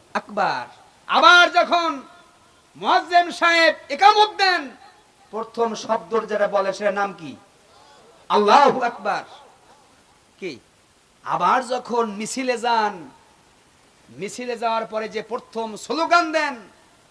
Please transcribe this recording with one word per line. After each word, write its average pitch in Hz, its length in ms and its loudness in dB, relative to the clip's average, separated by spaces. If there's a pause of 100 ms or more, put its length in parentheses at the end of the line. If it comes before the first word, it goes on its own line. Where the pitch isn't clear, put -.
(140)
আকবার।" 175 520 -4 (400)
আবার 320 460 6
যখন 330 500 0 (760)
মুয়াজ্জিন 339 560 0
সাহেব 330 420 4 (140)
একামত 415 420 4
দেন, 359 400 0 (600)
প্রথম 226 440 -4
শব্দ 220 460 -4
যেটা 202 280 -2
বলে, 190 240 0
সেটার 202 220 -2
নাম 202 180 -2
কি? 139 240 -14 (920)
"আল্লাহু 226 520 4
আকবার।" 202 440 -6 (1160)
কি? 151 180 -12 (640)
আবার 185 440 0
যখন 233 420 -2
মিছিলে 233 480 -6
যান, 208 520 -2 (1000)
মিছিলে 214 480 -10
যাওয়ার 226 280 -2
পরে 214 220 -8
যে 208 140 -10
প্রথম 226 540 -10
স্লোগান 320 560 0
দেন, 294 240 -2 (540)